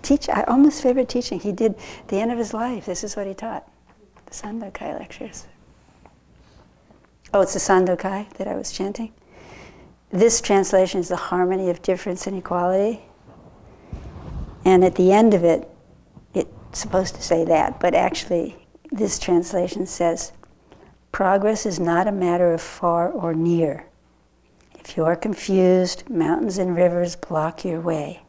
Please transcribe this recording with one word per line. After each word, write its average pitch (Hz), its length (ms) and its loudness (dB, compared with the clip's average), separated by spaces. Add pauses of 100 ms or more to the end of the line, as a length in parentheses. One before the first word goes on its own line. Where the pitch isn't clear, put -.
teach-, - 280 0
uh, - 180 0
almost 277 340 4
favorite 254 280 2
teaching. 240 300 -4
He 202 120 -4
did 208 240 0 (320)
the 190 100 -4
end 226 140 -2
of 240 60 -4
his 233 160 -4
life. 226 320 -6
This 180 180 -8
is 202 120 -10
what 202 120 -8
he 196 60 -10
taught, 208 340 -12 (580)
the - 60 -20
Sandokai 208 680 -10
lectures. - 480 -16 (1900)
Oh, 202 80 6
it's 190 120 2
the 196 60 -4
Sandokai 185 760 2
that 196 120 -8
I 196 80 -4
was - 160 -8
chanting. 208 400 -8 (960)
This 220 300 4
translation 190 600 2
is 170 80 -4
the 180 80 -2
harmony 180 520 0
of 175 120 -4
difference 185 460 -4
and 196 100 -6
equality. 185 640 0 (1600)
And 185 220 8
at 180 100 2
the 185 160 6
end 214 220 8
of 175 100 4
it, 165 260 2 (640)
it's - 160 -2 (300)
supposed - 360 -2
to - 60 -14
say 165 240 2
that, 160 360 2
but 175 120 2
actually - 600 -2 (360)
this 208 280 -4
translation 180 680 0
says, 170 460 -2 (800)
"Progress 196 540 0
is 185 140 -4
not 175 280 0
a 208 40 -2
matter 175 420 2
of 165 80 -2
far 170 500 -2
or 170 220 -4
near. 165 520 0 (960)
If - 160 -16
you 160 80 -2
are 170 140 2
confused, 185 920 0
mountains 202 480 -2
and 180 180 -2
rivers 175 420 2
block 160 480 -6
your 165 160 -4
way. 160 480 -6